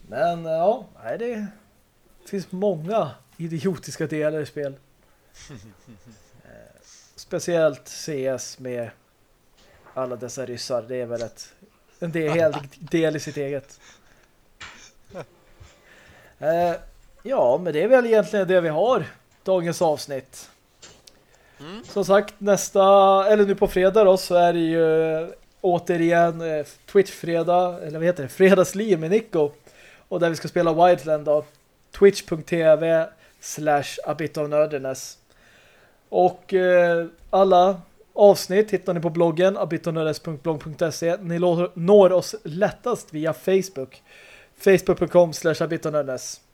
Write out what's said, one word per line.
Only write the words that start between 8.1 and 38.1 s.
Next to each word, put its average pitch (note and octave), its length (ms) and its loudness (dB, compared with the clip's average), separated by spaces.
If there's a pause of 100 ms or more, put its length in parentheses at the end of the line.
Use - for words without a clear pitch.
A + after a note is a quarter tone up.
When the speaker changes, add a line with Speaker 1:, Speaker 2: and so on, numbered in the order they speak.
Speaker 1:
S B2+ 320 -6
med B2 320 -10 (1040)
alla B2+ 220 -8
dessa B2 300 -12
ryssar. B2 420 -8
Det B2+ 80 -8
är B2 100 -6
väl A#2 160 -8
ett, - 300 -16 (480)
en E3+ 120 -8
del, D#3 200 -2
hel D#3+ 220 0 (240)
del D#3+ 380 -2
i C#3 40 -6
sitt D3 160 -12
eget. C#3 440 -10 (2500)
Eh, E3+ 340 0 (500)
ja, D#3+ 400 2
men E3+ 100 -4
det D3+ 100 0
är G#3+ 60 0
väl B3+ 180 6
egentligen G#3 420 0
det F#3 120 4
vi E3+ 80 -4
har F3+ 360 0 (380)
dagens F3 400 -2
avsnitt. C#3+ 680 -6 (1120)
Speaker 2:
Mm. E3 240 -18
Speaker 1:
Som G3+ 200 -6
sagt, G3+ 340 0
nästa, G3+ 440 0 (460)
eller G#3 180 4
nu G3 80 -2
på G3+ 140 0
fredag F#3+ 360 4
då, F#3+ 120 6
så F#3 180 -4
är F3 180 4
det E3+ 60 -2
ju, D#3+ 540 2 (100)
eh, E3+ 60 -10 (320)
återigen, E3+ 800 0
eh, D#3 260 -6 (200)
Twitch-fredag, F3 960 0
eller D#3+ 160 -10
vad E3 80 -2
heter F3 160 -2
det? B2+ 60 -8
Fredagsliv F#3+ 680 2
med D#3+ 120 -6
Nico. F3 400 0 (580)
Och F3+ 120 -6
där E3+ 100 2
vi D#3 60 -6
ska - 120 -12
spela E3+ 380 2
Wildland D#3 380 0
då. D3 200 0 (540)
Twitch G3 240 6
punkt D#3+ 260 -8
T D#3+ 280 4
V E3 300 0 (340)
slash D3 440 -2 (220)
A D3+ 80 -6
Bit D3+ 220 -8
of D3 120 -4
Nerdiness. D3 720 -4 (880)
Och, F3+ 460 0
eh, F3 520 2 (240)
alla F#3 500 4 (320)